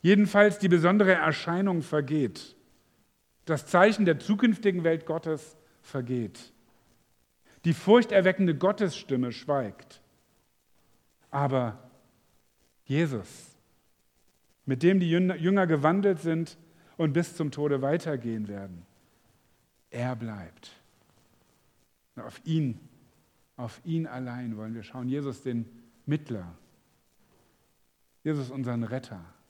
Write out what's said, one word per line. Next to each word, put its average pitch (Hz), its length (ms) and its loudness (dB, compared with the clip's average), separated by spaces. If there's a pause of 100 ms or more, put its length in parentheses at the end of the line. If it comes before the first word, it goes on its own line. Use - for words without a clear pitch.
„Jedenfalls 202 580 6
die 190 80 0
besondere 185 460 6
Erscheinung 170 680 0
vergeht. 143 720 -2 (880)
Das 156 220 -4
Zeichen 208 380 6
der 165 120 4
zukünftigen 196 680 0
Welt 165 220 0
Gottes 160 500 -6 (280)
vergeht. 123 680 -6 (1120)
Die 170 80 2
furchterweckende 190 840 4
Gottesstimme 147 760 -2
schweigt. - 680 -6 (1300)
Aber 131 480 -2 (1080)
Jesus, 135 720 -4 (1080)
mit 131 160 -2
dem 190 180 4
die 170 120 0
Jünger, 180 240 2
Jünger 185 320 2
gewandelt 165 520 2
sind 165 380 -4 (400)
und 151 160 0
bis 170 220 -2
zum 151 160 -4
Tode 143 320 -2
weitergehen 127 640 -4
werden, 95 400 -14 (1040)
er 123 240 -6
bleibt.“ 107 560 -14 (1400)
Und 113 80 -16
auf - 220 -18
ihn, 156 340 -2 (760)
auf 120 300 -12
ihn 165 220 -4
allein 123 500 -10
wollen 110 160 -10
wir 113 80 -10
schauen. 123 260 -12
Jesus, 139 360 -6
den 117 260 -6 (380)
Mittler. 123 440 -6 (1700)
Jesus, 143 260 -4
unseren 123 340 -4
Retter. 107 400 -8 (260)